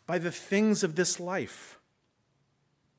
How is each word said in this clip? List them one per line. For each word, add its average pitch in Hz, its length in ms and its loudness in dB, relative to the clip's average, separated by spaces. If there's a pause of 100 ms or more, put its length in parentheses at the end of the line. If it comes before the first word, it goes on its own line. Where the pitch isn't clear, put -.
by 175 140 -2
the 165 120 -2
things 208 520 2
of 160 120 -2
this 175 240 0
life. 175 600 -8 (1200)